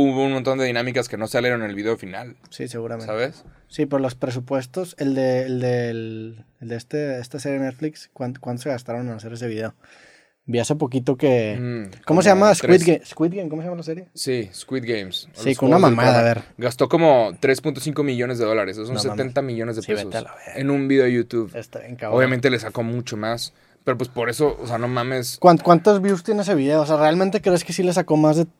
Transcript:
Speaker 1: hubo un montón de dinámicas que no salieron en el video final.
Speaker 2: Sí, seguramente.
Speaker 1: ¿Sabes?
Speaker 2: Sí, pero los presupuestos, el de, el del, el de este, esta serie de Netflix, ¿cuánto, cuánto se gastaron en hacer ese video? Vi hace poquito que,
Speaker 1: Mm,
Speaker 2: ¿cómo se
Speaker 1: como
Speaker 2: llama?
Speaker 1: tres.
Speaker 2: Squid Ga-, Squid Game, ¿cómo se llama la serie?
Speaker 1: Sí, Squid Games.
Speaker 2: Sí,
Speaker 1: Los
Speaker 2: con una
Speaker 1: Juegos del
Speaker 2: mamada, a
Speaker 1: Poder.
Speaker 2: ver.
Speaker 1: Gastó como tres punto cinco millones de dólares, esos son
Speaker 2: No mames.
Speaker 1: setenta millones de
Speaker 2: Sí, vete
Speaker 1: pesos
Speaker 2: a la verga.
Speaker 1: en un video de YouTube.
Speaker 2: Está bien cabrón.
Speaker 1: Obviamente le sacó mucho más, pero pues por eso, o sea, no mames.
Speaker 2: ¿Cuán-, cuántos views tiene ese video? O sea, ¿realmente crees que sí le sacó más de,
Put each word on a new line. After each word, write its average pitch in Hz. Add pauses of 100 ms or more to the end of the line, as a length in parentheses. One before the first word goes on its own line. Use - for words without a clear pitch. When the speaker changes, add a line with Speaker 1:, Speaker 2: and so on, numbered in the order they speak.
Speaker 1:
hubo 135
un 135
montón 131
de 135
dinámicas 120
que -
no 107
salieron 120
en 107
el 101
video 107
final. 104 (140)
Speaker 2:
Sí, 127
seguramente. 117
Speaker 1:
¿Sabes? 117 (240)
Speaker 2:
Sí, 147
pero 139
los 127
presupuestos, 131
el 139
de, 131
el 127
del, 113 (160)
el 117
de 117
este, 139
esta 123
serie 139
de 135
Netflix, 135
¿cuánto, 127
cuánto 123
se 156
gastaron 123
en 113
hacer 110
ese 117
video? 110 (680)
Vi 120
hace 117
poquito 131
que, 123
Speaker 1:
Mm, 117
Speaker 2:
¿cómo 160
se 208
Speaker 1:
como 190
Speaker 2:
llama? 208
Speaker 1:
tres. 175
Speaker 2:
Squid 165
Ga-, -
Squid 170
Game, 190
¿cómo 156
se 170
llama 180
la 170
serie? 165
Speaker 1:
Sí, 120
Squid 131
Games. 104
Speaker 2:
Sí, -
Speaker 1:
Los 127
Speaker 2:
con 131
una 156
Speaker 1:
Juegos 170
del 117
Speaker 2:
mamada, 123
a -
Speaker 1:
Poder. 117
Speaker 2:
ver. - (140)
Speaker 1:
Gastó 123
como 139
tres 131
punto 135
cinco 147
millones 123
de 117
dólares, 104
esos 110
son 123
Speaker 2:
No 104
mames. 104
Speaker 1:
setenta 131
millones 117
de 110
Speaker 2:
Sí, 214
vete 208
Speaker 1:
pesos 95
Speaker 2:
a 113
la -
verga. -
Speaker 1:
en 139
un 139
video 135
de 123
YouTube. 117
Speaker 2:
Está 117
bien 120
cabrón. 117
Speaker 1:
Obviamente 127
le 123
sacó 113
mucho 117
más, 113 (300)
pero 127
pues 123
por 120
eso, 139
o 127
sea, 117
no 120
mames. 127
Speaker 2:
¿Cuán-, 175
cuántos 175
views 190
tiene 208
ese 185
video? 147
O 143
sea, 156
¿realmente 180
crees 175
que -
sí 180
le 175
sacó 170
más 151
de, 165 (140)